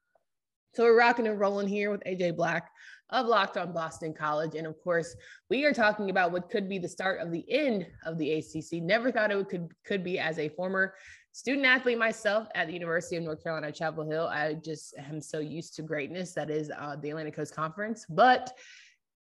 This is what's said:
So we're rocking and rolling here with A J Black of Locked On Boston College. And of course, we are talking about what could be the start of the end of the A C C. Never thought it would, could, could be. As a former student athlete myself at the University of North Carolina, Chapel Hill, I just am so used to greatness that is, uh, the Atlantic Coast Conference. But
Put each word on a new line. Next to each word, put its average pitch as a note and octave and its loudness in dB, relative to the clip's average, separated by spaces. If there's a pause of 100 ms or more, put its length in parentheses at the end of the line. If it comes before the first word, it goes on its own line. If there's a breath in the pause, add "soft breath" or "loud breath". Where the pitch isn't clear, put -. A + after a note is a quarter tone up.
(760)
So A#3 2
we're A#3 10
rocking A#3+ 6
and G#3+ -2
rolling G3+ 2
here G#3 0
with G3+ -6
A F#3+ -4
J F3 2
Black E3 0 (400 loud breath)
of A#3+ 2
Locked A3 2
On F3 -4
Boston D#3+ -6
College. D#3 -2
And D#3+ -6
of D#3 -8
course, E3+ 0 (340 loud breath)
we C4 2
are D4 4
talking G#3 2
about F#3 2
what F3+ -4
could G3+ -2
be F#3+ -4
the F3 -4
start F#3+ -2
of F3 -6
the E3+ -4
end A#3 0 (180)
of E3 -4
the D3+ 0
A D#3 0
C D#3 -8
C. E3+ -6
Never A3+ 2
thought G#3+ 2
it G3+ 0
would, G3 -2
could, F3 -6 (160)
could G3+ -2
be. F3+ -2
As D#3+ -2
a D3+ -2
former F#3+ -2 (380 loud breath)
student C#4 0
athlete B3+ 4
myself A3 0
at F3 0
the D#3+ -6
University E3+ -2
of E3 -2
North D#3+ -6
Carolina, D#3 -4
Chapel D#3 -4
Hill, D#3 0
I D3+ -2
just D#3 -10
am D3+ -10
so D#3+ -8
used D#3 -8
to D#3+ -8
greatness D#3+ -6
that D3+ -4
is, D3+ -4
uh, D3 -8
the D3+ -8
Atlantic D3+ -8
Coast D3+ -6
Conference. G3+ -6
But B3 6 (680 loud breath)